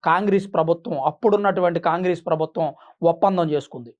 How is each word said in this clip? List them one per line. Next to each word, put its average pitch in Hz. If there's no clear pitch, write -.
కాంగ్రెస్ 196
ప్రభుత్వం, 165
అప్పుడున్నటువంటి 190
కాంగ్రెస్ 170
ప్రభుత్వం 160
ఒప్పందం 170
చేసుకుంది. 127